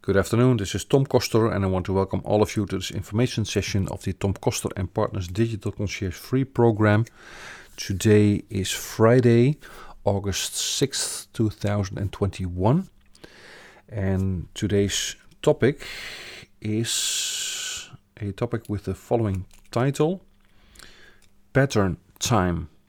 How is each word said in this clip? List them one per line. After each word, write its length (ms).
Good 140
afternoon, 400
this 160
is 100
Tom 220
Koster, 460
and 120
I 40
want 180
to 80
welcome 320
all 160
of 140
you 100
to 120
this 120
information 560
session 440
of 120
the 120
Tom 200
Koster 420
and 160
Partners 360
Digital 440
Concierge 440
Free 280
Program. 640
Today 720
is 220
Friday, 880
August 520
sixth, 760
two 180
thousand 480
and 120
twenty-one, 760
and 680
today's 600
topic 420
is 1300
a 120
topic 360
with 180
the 100
following 500
title, 540
Pattern 440
Time. 520